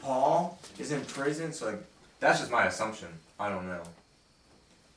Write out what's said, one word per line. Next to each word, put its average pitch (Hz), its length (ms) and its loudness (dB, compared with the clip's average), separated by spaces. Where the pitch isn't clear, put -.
Paul 139 580 4
is 127 140 -6
in 135 140 -2
prison?" 151 480 -2
So, 117 140 -6
like, 104 120 -4
that's 156 200 6
just 131 120 -6
my 123 140 4
assumption. 110 420 -2
I 104 80 -2
don't 95 180 -4
know. 90 180 -8